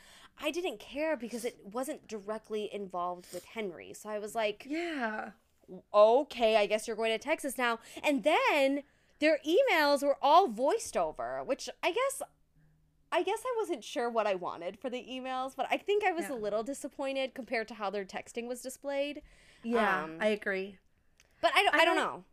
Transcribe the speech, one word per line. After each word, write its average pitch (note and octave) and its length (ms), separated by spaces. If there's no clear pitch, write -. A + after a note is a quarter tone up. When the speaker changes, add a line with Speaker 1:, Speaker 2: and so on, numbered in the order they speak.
Speaker 1:
I D4+ 100
didn't D#4+ 280
care D4+ 360
because A#3 300
it - 200
wasn't B3+ 400
directly G#3+ 680
involved F3+ 600
with F3+ 120
Henry. D#3+ 480
So - 160
I G#3+ 100
was G#3 160
like, G#3+ 320
Speaker 2:
Yeah. C4 640
Speaker 1:
"Okay, A3 640
I G#3 80
guess G#3+ 200
you're A3 120
going A3+ 140
to A3 60
Texas C#4+ 400
now." A#3 220
And C#4 220
then D4+ 580
their D4+ 280
emails D#4+ 560
were C#4+ 180
all E4 260
voiced C4+ 500
over, C3+ 480
which B3+ 240
I D#4+ 120
guess, C5 280
I E4+ 120
guess G4+ 200
I B4+ 140
wasn't E4 260
sure A#3+ 240
what A3+ 200
I G3 80
wanted E3+ 440
for - 100
the A#3+ 140
emails, C4 520
but C4 160
I C4 60
think G4+ 280
I F#4 60
was D#4+ 180
Speaker 2:
Yeah. C#4+ 40
Speaker 1:
a B3 40
little G#3 260
disappointed C4+ 680
compared A3+ 360
to A#3 40
how G#3 160
their G3 160
texting A3+ 420
was A#3+ 140
displayed. C#4 600
Speaker 2:
Yeah, G#3+ 400
Speaker 1:
Um, D#3+ 180
Speaker 2:
I G#3+ 60
agree. G3+ 500
Speaker 1:
but E4 140
I D4+ 80
don't, - 120
I G3+ 40
Speaker 2:
I E4 60
Speaker 1:
don't E4 120
Speaker 2:
don't C4 80
Speaker 1:
know. D#3 260